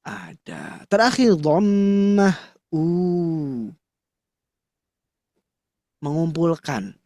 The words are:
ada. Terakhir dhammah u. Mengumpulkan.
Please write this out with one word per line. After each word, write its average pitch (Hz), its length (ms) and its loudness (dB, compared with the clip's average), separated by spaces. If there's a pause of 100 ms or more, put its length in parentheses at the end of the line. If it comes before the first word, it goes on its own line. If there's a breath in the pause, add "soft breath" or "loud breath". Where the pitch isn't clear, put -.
ada. - 840 -16
Terakhir 233 480 4
dhammah 202 1000 2 (360 loud breath)
u. 160 120 -2 (3250)
Mengumpulkan. 156 1040 -4